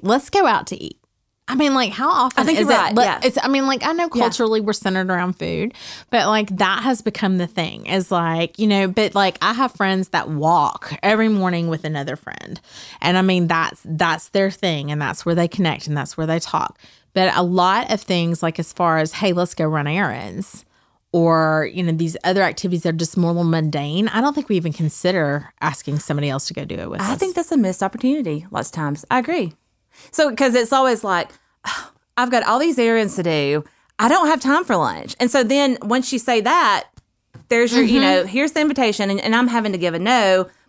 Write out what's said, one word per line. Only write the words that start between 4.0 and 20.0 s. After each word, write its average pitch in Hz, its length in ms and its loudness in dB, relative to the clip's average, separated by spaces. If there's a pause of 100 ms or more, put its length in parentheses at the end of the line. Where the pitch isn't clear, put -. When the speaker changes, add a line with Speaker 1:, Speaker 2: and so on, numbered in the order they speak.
Speaker 2:
Yeah. 240 60 0
Speaker 1:
culturally 226 400 0
we're 208 100 -2
centered 185 400 -2
around 180 220 -2
food, 165 400 -4 (360)
but, 214 180 2
like, 208 280 0
that 196 280 0
has 254 180 0
become 196 360 -2
the 175 100 -2
thing 156 380 -8
is, 185 260 -2
like, 170 460 0
you 214 80 0
know, 196 220 4
but, 196 260 0
like, 190 280 2
I 190 100 2
have 240 220 -2
friends 190 360 0
that - 200 -2
walk 151 640 0 (100)
every 220 240 4
morning 185 400 0
with 160 160 -4
another 143 320 -6
friend. - 460 -14 (400)
And, 180 160 2
I 185 60 4
mean, 180 240 2
that's, 165 360 -2
that's 165 460 -2
their 196 200 0
thing, 156 400 -4
and 147 120 -4
that's - 240 -6
where 170 100 0
they 170 140 2
connect, - 360 -2
and 147 120 -2
that's 139 180 -6
where 160 100 -4
they 160 140 0
talk. - 400 -6 (320)
But 190 240 2
a 180 80 2
lot 185 480 2
of 202 80 -2
things, 170 420 -2
like, 165 160 -2
as - 140 -6
far 165 280 2
as, 156 120 0
"Hey, 196 220 0
let's 175 200 -2
go 160 120 -2
run 156 200 0
errands," 139 760 -4 (480)